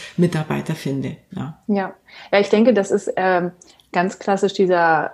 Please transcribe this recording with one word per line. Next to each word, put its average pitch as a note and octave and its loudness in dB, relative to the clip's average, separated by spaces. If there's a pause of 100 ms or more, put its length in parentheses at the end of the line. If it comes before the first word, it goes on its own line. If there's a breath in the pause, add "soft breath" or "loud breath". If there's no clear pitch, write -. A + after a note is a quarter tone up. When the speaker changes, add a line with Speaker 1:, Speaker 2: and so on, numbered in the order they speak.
(160 loud breath)
Speaker 1:
Mitarbeiter D#3 -2
finde. C3+ -6 (140)
Ja. D#3 -10
Speaker 2:
Ja. G3 -2 (360 loud breath)
Ja, G3 4
ich G3+ 0
denke, A3 6
das G3 0
ist, G3+ -2
ähm, F3+ 0 (420 soft breath)
ganz F3+ -2
klassisch G3 0
dieser, E3+ 2